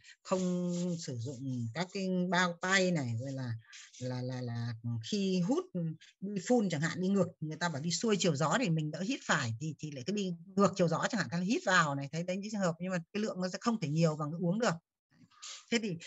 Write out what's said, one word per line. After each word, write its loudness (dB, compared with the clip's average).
không 0
sử -6
dụng -4
các -4
cái -2
bao 2
tay 4
này, 0
rồi -6
là, -4
là, -4
là, -4
là -4
khi 2
hút 2
đi -4
phun 4
chẳng 0
hạn, -2
đi 2
ngược, 4
người -6
ta 0
bảo -4
đi -2
xuôi 2
chiều 4
gió 2
thì 2
mình 2
đỡ -6
hít -2
phải, 0
thì, -6
thì -8
lại -10
cứ -2
đi -2
ngược 6
chiều 4
gió 2
chẳng -2
hạn, -2
ta -2
hít 0
vào 4
này, -6
thấy -4
đấy -2
những -8
trường -2
hợp, 2
nhưng -4
mà -2
cái 0
lượng -4
nó 0
sẽ -6
không 0
thể -2
nhiều 4
bằng -4
cái -6
uống 0
được. 2
Thế 4
thì -4